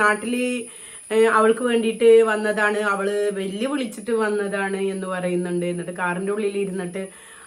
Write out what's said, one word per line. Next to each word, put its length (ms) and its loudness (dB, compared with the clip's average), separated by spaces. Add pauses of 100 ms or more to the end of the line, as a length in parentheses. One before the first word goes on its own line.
നാട്ടിൽ, 320 2 (800)
ഏ, 60 4 (180)
അവൾക്ക് 320 2
വേണ്ടിയിട്ട് 400 2 (220)
വന്നതാണ്, 500 0 (120)
അവള് 220 -2 (240)
വെല്ലുവിളിച്ചിട്ട് 840 -4
വന്നതാണ് 580 -2 (140)
എന്ന് 180 -6
പറയുന്നുണ്ട്. 600 -2
എന്നിട്ട് 280 -8
കാറിൻ്റെ 360 -2
ഉള്ളിൽ 280 -2
ഇരുന്നിട്ട് 380 -6 (440)